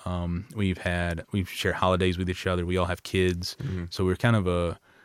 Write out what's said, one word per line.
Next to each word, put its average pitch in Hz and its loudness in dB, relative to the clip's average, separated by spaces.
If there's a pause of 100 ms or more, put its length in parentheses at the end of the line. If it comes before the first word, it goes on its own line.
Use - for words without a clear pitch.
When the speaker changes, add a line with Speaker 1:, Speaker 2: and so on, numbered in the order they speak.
Speaker 1:
Um, 87 -2 (100)
we've 95 0
had, 87 -2
we've 98 0
shared - -2
holidays 92 4
with 90 -2
each - -4
other. 90 0
We 90 0
all 90 2
have 87 -4
kids. 90 0
Speaker 2:
Mm-hmm. 92 -4
Speaker 1:
So - -4
we're 92 2
kind 117 4
of 101 2
a, 87 0 (280)